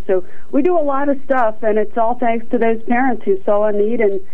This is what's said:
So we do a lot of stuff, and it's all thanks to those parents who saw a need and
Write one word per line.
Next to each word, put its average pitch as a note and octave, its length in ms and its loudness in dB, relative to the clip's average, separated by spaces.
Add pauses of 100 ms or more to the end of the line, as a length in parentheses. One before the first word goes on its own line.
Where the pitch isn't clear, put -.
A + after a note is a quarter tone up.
So F#3 180 0 (260)
we C4+ 100 2
do F4+ 160 2
a D#4+ 60 2
lot C#4+ 260 0
of C#4+ 160 0
stuff, A#3+ 380 0
and G#3+ 160 0
it's G#3 180 0
all A#3 200 0
thanks A#3 340 -2
to B3 80 0
those A3+ 240 0
parents B3 420 0
who G3 200 2
saw G#3 220 2
a G#3+ 60 0
need G#3+ 280 0
and G3+ 200 0 (140)